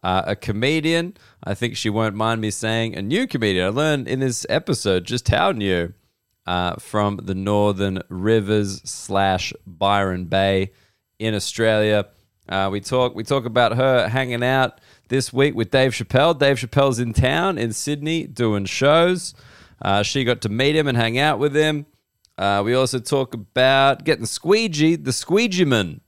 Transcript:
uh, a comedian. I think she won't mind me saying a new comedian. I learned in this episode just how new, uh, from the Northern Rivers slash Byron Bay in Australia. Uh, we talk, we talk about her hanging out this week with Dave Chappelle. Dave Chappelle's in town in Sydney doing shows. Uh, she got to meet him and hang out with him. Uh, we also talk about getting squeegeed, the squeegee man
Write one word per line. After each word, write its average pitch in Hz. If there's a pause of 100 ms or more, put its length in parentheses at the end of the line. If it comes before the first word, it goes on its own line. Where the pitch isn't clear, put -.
uh, 92
a 101
comedian. 156 (260)
I 98
think 113
she -
won't 107
mind 113
me 107
saying 113
a 95
new 170
comedian. 98
I 98
learned 143
in 131
this 127
episode 101
just 120
how 170
new, 92 (540)
uh, 90
from 104
the 92
Northern 98
Rivers 101
slash 98 (140)
Byron 95
Bay 95 (480)
in 110
Australia. 107 (440)
Uh, 98
we 101
talk, 123
we 107
talk 139
about 117
her 127
hanging 123
out 131 (300)
this 131
week 139
with 107
Dave 131
Chappelle. 139
Dave 139
Chappelle's 131
in 117
town 151
in 110
Sydney 151
doing 107
shows. 170 (480)
Uh, 101
she 127
got 117
to -
meet 131
him 156
and 127
hang 117
out 143
with 143
him. 151 (520)
Uh, 101
we 113
also 127
talk 135
about 131
getting 151
squeegeed, 165
the 131
squeegee 185
man 101